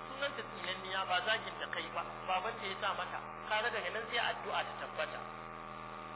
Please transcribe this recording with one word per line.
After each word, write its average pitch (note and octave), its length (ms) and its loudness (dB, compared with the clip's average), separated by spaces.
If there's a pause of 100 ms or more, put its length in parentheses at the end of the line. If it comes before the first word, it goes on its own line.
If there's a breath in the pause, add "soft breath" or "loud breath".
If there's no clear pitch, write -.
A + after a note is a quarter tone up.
Sunanta C4+ 380 -2
Tsinanniya, F#3+ 640 -2
ba F3+ 160 6
zagin G3 360 2
da D#3+ 100 -2
kai E3+ 220 0
ba, E3+ 120 0 (200)
babanta G3+ 440 2
ya F#3+ 120 0
sa G3 160 2
mata. F3 260 0 (240)
Kaga A3 260 4
daga G#3+ 200 0
nan G#3+ 160 0
sai A#3+ 120 0
addu'a F3+ 440 2
ta - 160 -2
tabbata. - 420 -2 (960)